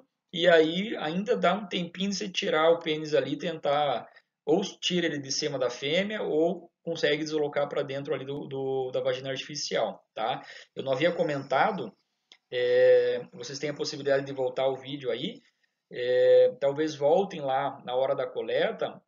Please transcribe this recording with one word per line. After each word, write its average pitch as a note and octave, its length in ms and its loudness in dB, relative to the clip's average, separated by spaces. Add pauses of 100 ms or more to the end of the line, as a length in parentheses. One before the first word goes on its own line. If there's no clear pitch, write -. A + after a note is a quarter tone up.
(320)
e E3+ 160 2
aí E3+ 500 4
ainda G3 380 -2
dá F3+ 200 2
um G#3 120 -8
tempinho F#3+ 440 -4
de G3 40 -4
você G#3 140 -6
tirar E3 400 2
o E3 100 4
pênis D3+ 360 -4
ali, C#3 200 2
tentar, D3 720 -2 (380)
ou E3 160 2
tira F3 460 -2
ele D3 100 -2
de C3+ 140 -8
cima C#3+ 260 -4
da B2 140 0
fêmea, F#3+ 500 -2
ou E3+ 480 0 (140)
consegue D3+ 400 0
deslocar D3 440 -2
pra C#3+ 140 -4
dentro C#3 320 -6
ali C3 120 -6
do, C#3+ 200 -8
do, C3+ 460 -4
da C3 100 -2
vagina C3 300 -4
artificial, C3+ 840 -6
tá? A#2+ 320 -4 (300)
Eu - 80 -8
não C3+ 80 -2
havia D3 200 2
comentado, D3+ 800 0 (600)
é, B2 840 6
vocês C3+ 240 -10
têm D3 140 -4
a C#3+ 40 -6
possibilidade C#3 500 -2
de C3+ 80 -8
voltar C3 340 -2
o C3 100 0
vídeo C3 320 -8
aí, D3+ 320 -6 (500)
é, B2+ 680 6
talvez C#3+ 360 0
voltem E3 460 2
lá C3+ 420 -2
na B2 120 -4
hora C3+ 200 2
da B2+ 120 -4
coleta, B2 800 -2